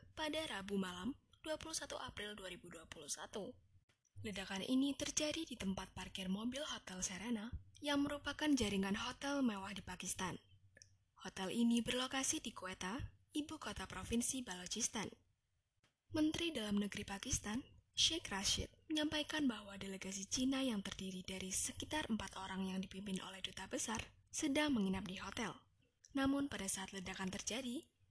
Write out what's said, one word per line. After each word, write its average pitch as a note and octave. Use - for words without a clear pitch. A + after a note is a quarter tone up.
pada D#4
Rabu G3
malam, F#3
dua D#4
puluh D#4+
satu C#4+
April G#3
dua F#3+
ribu F3
dua -
puluh -
satu. G3+
Ledakan F#3+
ini C4+
terjadi D4+
di C4
tempat F#3+
parkir F#3+
mobil A#3
Hotel F#3
Serena, G3+
yang C#4+
merupakan C#4+
jaringan G3+
hotel C4+
mewah G3+
di F#3+
Pakistan. F#3
Hotel F#3+
ini A#3
berlokasi B3+
di A3+
Quetta, F#3
ibu D4+
kota G3+
provinsi A#3
Balochistan. F#3+
Menteri D#4+
Dalam G#3
Negeri G#3
Pakistan, G#3+
Sheikh -
Rashid, -
menyampaikan D4+
bahwa G#3
delegasi G3
Cina C4
yang A3+
terdiri F#3+
dari F#3+
sekitar C#4
empat G#3
orang F#3+
yang F#3
dipimpin F#3+
oleh F#3+
duta F#3+
besar A3+
sedang D4
menginap F#3+
di F#3
hotel. G3
Namun C#4
pada G3
saat F#3+
ledakan F#3+
terjadi, A#3+